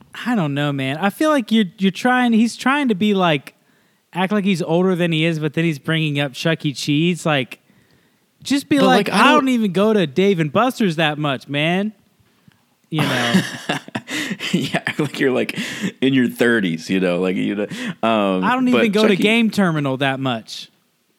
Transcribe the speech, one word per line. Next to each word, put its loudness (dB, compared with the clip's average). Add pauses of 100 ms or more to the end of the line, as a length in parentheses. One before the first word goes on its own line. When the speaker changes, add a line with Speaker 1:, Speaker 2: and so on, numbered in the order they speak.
(260)
Speaker 1:
I -2
don't 0
know, -2
man. -4
I 0
feel -2
like 0
you're, 2 (120)
you're 0
trying, 0
he's 2
trying 0
to 0
be, 0
like, 0 (580)
act -2
like 0
he's 0
older 0
than 0
he 0
is, 0
but -4
then -2
he's -2
bringing -2
up -2
Chuck -2
E. -2
Cheese. 0
Like, -2 (840)
just -2
be 2
Speaker 2:
But, 4
Speaker 1:
like, 4
Speaker 2:
like, -2
I 6
Speaker 1:
"I 6
Speaker 2:
don't 4
Speaker 1:
don't 0
even 0
go 2
to 2
Dave 2
and 0
Buster's 0
that 0
much, -4
man." -2 (960)
You -4
know? -2 (340)
Speaker 2:
<laughs> -4 (720)
Yeah, -2 (160)
like, -4
you're, 2
like, -2 (440)
in 4
your 4
thirties, 0
you 2
know? 0
Like, 0
you -2
know, -2 (400)
um, 2
Speaker 1:
"I 2
don't -2
Speaker 2:
but 4
Speaker 1:
even 2
go 2
to 4
Speaker 2:
Chuck 0
E. 0
Speaker 1:
Game 2
Terminal 0
that -2
much." -6 (500)